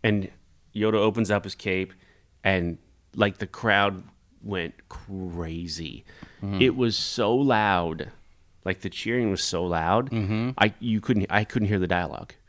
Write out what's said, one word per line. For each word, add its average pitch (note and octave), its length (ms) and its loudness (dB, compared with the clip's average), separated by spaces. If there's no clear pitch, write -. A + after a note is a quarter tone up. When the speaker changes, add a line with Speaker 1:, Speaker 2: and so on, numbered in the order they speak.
Speaker 1:
And G#2 280 0
Yoda G#2+ 200 2
opens G#2+ 360 2
up G2+ 140 2
his F#2+ 100 -10
cape, F#2+ 380 -4
and, F2+ 360 0
like, G#2 240 0
the G2+ 80 -4
crowd G2+ 560 2
went F#2 320 -6
crazy. E2+ 1160 -8
Speaker 2:
Mm-hmm. G2 200 0
Speaker 1:
It C3 140 4
was A#2+ 200 2
so A2+ 380 0
loud. G#2 760 2
Like, F#2 160 -2
the F#2 100 -6
cheering A#2 400 -2
was F#2 120 -2
so F2+ 220 -2
loud, F2+ 460 0
Speaker 2:
Mm-hmm. A2 480 -2
Speaker 1:
I, G#2+ 220 4
you A2 200 0
couldn't, G#2 300 2
I G#2 140 2
couldn't G#2+ 240 -2
hear G#2 100 2
the F2+ 100 0
dialogue. F2 460 -4